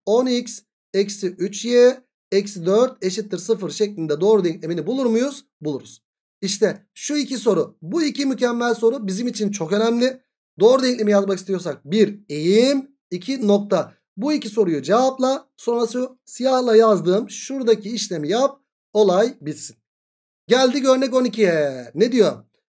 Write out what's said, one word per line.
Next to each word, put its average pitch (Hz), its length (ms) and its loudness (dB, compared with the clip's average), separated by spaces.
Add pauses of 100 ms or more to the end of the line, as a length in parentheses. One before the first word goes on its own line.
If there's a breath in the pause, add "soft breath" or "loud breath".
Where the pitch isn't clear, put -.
On 233 200 2
x 247 360 -2 (320)
eksi 202 340 -2
üç 196 380 -6
y 247 380 4 (280)
eksi 202 340 -2
dört 226 400 2
eşittir 185 320 -6
sıfır 196 320 -2
şeklinde 165 520 -4
doğru 208 220 4
denklemini 165 440 -4
bulur 262 180 -2
muyuz? 240 400 0 (160)
Buluruz. 147 420 -10 (380)
İşte 190 520 -2
şu - 220 -6
iki 262 220 -4
soru, 190 440 0
bu 254 220 -4
iki 277 220 -2
mükemmel 240 480 -2
soru 226 340 -2
bizim 202 200 -4
için 214 240 -4
çok 180 220 -6
önemli. 240 480 0 (380)
Doğru 254 240 6
denklemi 240 280 0
yazmak 196 260 2
istiyorsak 180 480 -6
bir 202 340 2 (100)
eğim, 220 600 2 (200)
iki 220 360 -6
nokta. 202 460 0 (240)
Bu 269 160 -2
iki 240 160 -4
soruyu 175 320 0
cevapla. 262 680 0 (100)
Sonra 233 300 -2
şu 254 380 -8
siyahla 254 500 0
yazdığım 208 540 4
şuradaki 226 600 -2
işlemi 175 400 -6
yap. 262 320 0 (320)
Olay 190 480 2
bitsin. - 340 -10 (720)
Geldik 254 380 2
örnek 262 280 2
on 254 100 2
ikiye. 156 720 0
Ne 226 160 2
diyor? 185 320 2 (260)